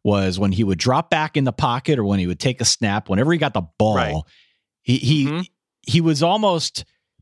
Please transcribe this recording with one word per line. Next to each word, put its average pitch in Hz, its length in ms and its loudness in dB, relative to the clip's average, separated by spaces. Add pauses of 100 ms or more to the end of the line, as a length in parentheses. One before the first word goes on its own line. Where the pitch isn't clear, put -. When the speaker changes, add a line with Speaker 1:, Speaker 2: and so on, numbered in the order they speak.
Speaker 1:
was 98 340 2
when 98 140 0
he 107 120 0
would 95 140 0
drop 131 300 0
back 156 260 -2
in 139 100 2
the 127 80 0
pocket 131 460 0
or 107 60 0
when 101 140 2
he 90 80 0
would 87 120 -4
take 127 220 -2
a 110 60 0
snap, 104 420 -2
whenever 117 240 2
he 170 60 0
got 147 160 -2
the 98 80 -2 (160)
ball, 107 180 2
Speaker 2:
Right. 113 180 -2 (680)
Speaker 1:
he, 123 160 0
he, 143 260 2
Speaker 2:
Mm-hmm. 151 160 -2 (460)
Speaker 1:
he 160 160 2
was 156 200 2
almost 185 600 0 (380)